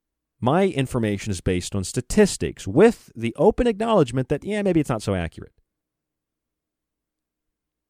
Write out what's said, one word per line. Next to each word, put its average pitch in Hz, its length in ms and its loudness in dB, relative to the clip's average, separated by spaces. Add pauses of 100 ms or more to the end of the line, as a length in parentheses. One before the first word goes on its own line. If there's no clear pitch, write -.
(400)
My 165 280 2
information 113 640 -2
is 92 100 -6
based 90 340 -2
on 98 80 -2
statistics - 840 -2
with 165 480 4
the 117 220 -4
open 226 300 2
acknowledgement 190 640 0
that, 147 140 -2
yeah, 208 180 -6
maybe 185 180 2
it's 147 100 -2
not 113 120 -2
so 98 140 -2
accurate. - 380 -8 (2250)